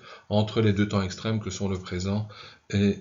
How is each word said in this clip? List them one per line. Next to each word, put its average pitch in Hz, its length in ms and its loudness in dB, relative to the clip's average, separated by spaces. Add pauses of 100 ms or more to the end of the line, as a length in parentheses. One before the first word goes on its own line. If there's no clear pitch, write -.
(280)
entre 107 320 2
les 107 120 6
deux 101 160 2
temps 104 120 0
extrêmes 107 380 -2
que 104 120 -6
sont 98 180 -4
le 95 100 -2
présent 98 480 -2 (440)
et, 101 300 4